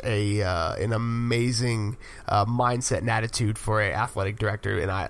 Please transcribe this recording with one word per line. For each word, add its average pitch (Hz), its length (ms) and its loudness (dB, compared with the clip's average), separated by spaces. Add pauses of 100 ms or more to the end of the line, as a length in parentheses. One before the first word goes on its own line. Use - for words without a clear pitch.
a, 104 400 2
uh, 87 340 0
an 107 160 0
amazing, 117 1040 0 (300)
uh, 101 180 4
mindset 123 540 0
and 110 120 0
attitude 110 460 0
for 107 240 2
an 98 120 2
athletic 104 440 -2
director. 104 440 -2
And 90 100 0
I, 95 200 -2